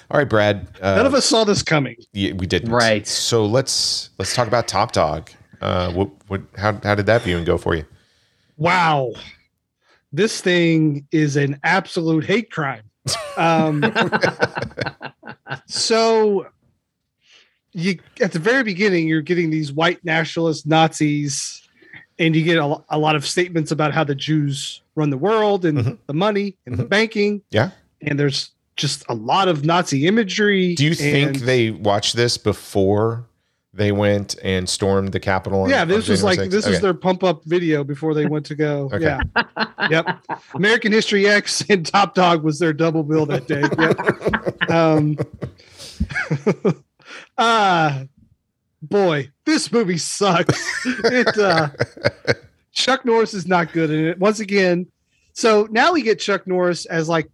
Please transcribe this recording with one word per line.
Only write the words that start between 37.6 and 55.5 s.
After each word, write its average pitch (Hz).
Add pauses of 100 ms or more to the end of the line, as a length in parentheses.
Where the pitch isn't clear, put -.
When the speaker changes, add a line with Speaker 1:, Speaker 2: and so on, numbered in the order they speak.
Speaker 2:
before 147
they 151
went 147
to 151
go. 143
Speaker 1:
<laughs> -
Okay. 165
Speaker 2:
Yeah. 143 (680)
Yep. 165 (360)
American 214
History 202
X 202
and 185
Top 202
Dog 170
was 156
their 160
double 160
bill 156
that -
day. 147
Yep. -
Speaker 1:
<laughs> 175
Speaker 2:
Um, 156 (1500)
<laughs> - (540)
uh, 180 (800)
boy, 160 (140)
this 311
movie 185
sucks. 180 (260)
It, 226
uh, 165 (520)
Speaker 1:
<laughs> -
Speaker 2:
Chuck -
Norris 226
is 175
not 175
good 165
in 156
it. 175
Once 208
again, 185 (480)
so 214